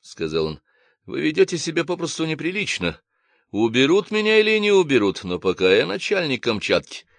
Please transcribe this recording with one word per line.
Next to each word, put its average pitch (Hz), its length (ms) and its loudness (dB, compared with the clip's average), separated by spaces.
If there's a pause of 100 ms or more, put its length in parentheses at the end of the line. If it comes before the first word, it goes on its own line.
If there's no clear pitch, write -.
сказал 80 460 -4
он, — 78 140 -10 (440)
вы 131 160 -8
ведёте 165 380 0
себя 160 260 -4
попросту 165 400 -6
неприлично. 160 760 -6 (520)
Уберут 127 580 2
меня 214 300 2
или 214 180 4
не 208 140 0
уберут, 139 540 2
но 90 120 -4
пока 92 340 2
я 113 140 6
начальник 175 560 -2
Камчатки, 98 640 -2 (120)